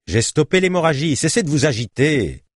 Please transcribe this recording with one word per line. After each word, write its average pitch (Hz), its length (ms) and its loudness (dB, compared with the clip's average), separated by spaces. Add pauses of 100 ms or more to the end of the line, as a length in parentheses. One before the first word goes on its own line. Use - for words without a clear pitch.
J'ai 113 160 0
stoppé 156 380 0
l'hémorragie. 165 540 0
Cessez 160 280 0
de 156 80 -4
vous 143 160 2
agiter. 120 800 -2 (120)